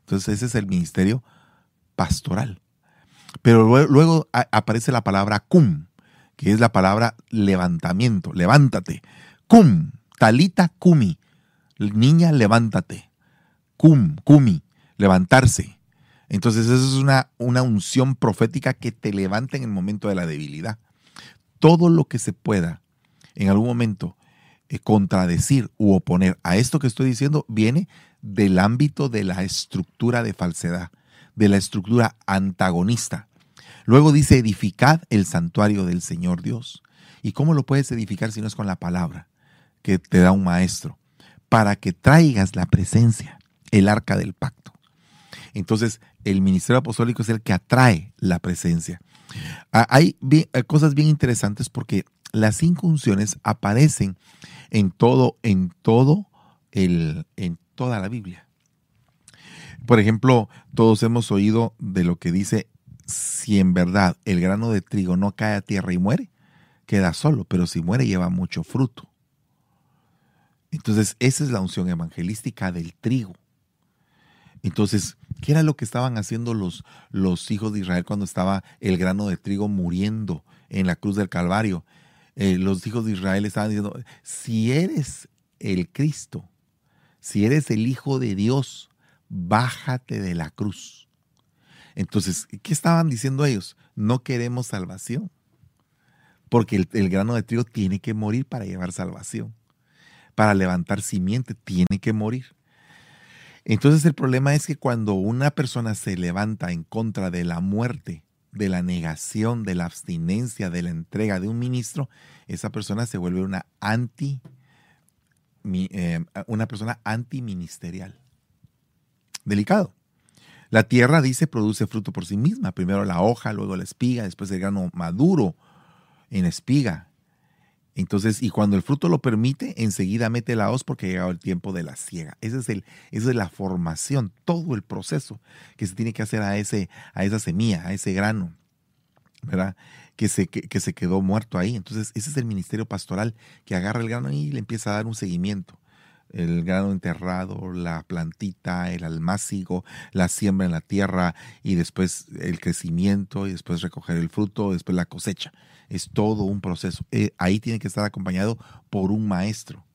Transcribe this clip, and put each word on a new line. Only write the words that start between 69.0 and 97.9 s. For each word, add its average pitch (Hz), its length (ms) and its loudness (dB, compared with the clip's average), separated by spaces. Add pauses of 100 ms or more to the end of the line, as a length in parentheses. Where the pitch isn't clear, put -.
Entonces, 107 480 -2
esa 131 240 2
es 139 80 -2
la 107 100 -2
unción 90 280 -4
evangelística 90 800 -6
del 85 240 -10
trigo. 113 400 -4 (1300)
Entonces, 101 540 -2 (240)
¿qué - 120 -2
era 160 100 4
lo 151 120 2
que 120 120 -8
estaban 123 320 -4
haciendo 117 340 -6
los, 95 320 -6 (260)
los 92 400 -2
hijos 107 220 -4
de 104 80 -6
Israel 90 240 -2
cuando 101 220 -6
estaba 92 360 -4 (160)
el 92 200 -2
grano 95 280 -2
de 90 120 -4
trigo 101 300 -4
muriendo 95 760 -4 (240)
en 95 180 -2
la 87 100 0
cruz 101 200 -4
del 101 140 -2
Calvario? 90 560 -2 (500)
Eh, 95 220 0
los 95 280 -2
hijos 110 200 -4
de 110 60 -2
Israel 98 340 -2
estaban 107 240 -4
diciendo, 104 280 -6 (240)
"Si 113 480 -4
eres 165 580 -4 (300)
el 90 300 -4
Cristo, - 600 -8 (720)
si 104 260 -2
eres 143 240 0
el 110 160 -2
Hijo 131 320 -4
de 117 160 -4
Dios, 120 560 -4 (400)
bájate 110 880 -2
de 92 140 -4
la 80 160 -4
cruz". - 580 -10 (840)
Entonces, 92 520 -4 (160)
¿qué - 100 -6
estaban 165 360 2
diciendo 135 380 -2
ellos? 110 300 -4 (200)
"No 113 260 0
queremos 120 440 -4
salvación". 104 640 -8 (1200)
Porque 117 260 0
el, 90 160 0
el 101 160 0
grano 101 260 -2
de 113 80 -2
trigo 117 220 -4
tiene 98 360 -4